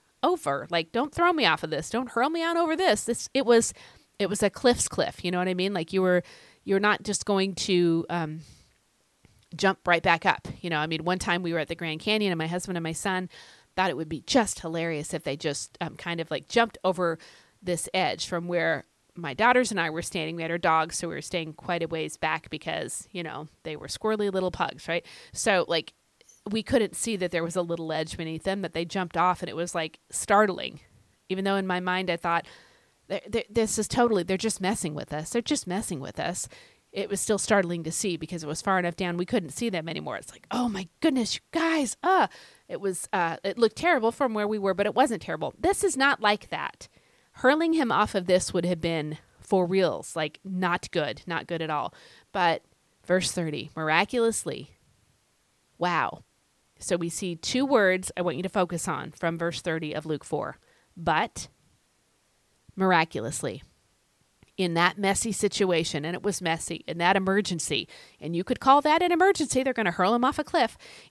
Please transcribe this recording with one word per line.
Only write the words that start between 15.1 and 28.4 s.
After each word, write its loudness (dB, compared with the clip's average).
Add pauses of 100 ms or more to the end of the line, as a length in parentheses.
if -6
they -4
just, -6
um, -8
kind -6
of, -4
like, -4
jumped 2
over 0 (420)
this -4
edge 0
from -4
where 0 (280)
my -8
daughters 4
and -2
I 0
were -6
standing. -6
We -6
had -4
our -2
dogs, 2
so -4
we -6
were -8
staying -6
quite -4
a -4
ways -6
back -4
because, -8
you -10
know, -10 (120)
they -10
were -14
squirrely -2
little 0
pugs, -6
right? -2 (260)
So, 2
like, -2 (560)
we -2
couldn't 2
see -4
that -2
there -2
was -4
a 0
little -4
ledge -4
beneath -8